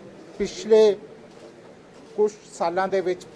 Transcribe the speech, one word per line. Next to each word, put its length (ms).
ਪਿਛਲੇ 580
ਕੁਛ 160
ਸਾਲਾਂ 340
ਦੇ 120
ਵਿੱਚ, 240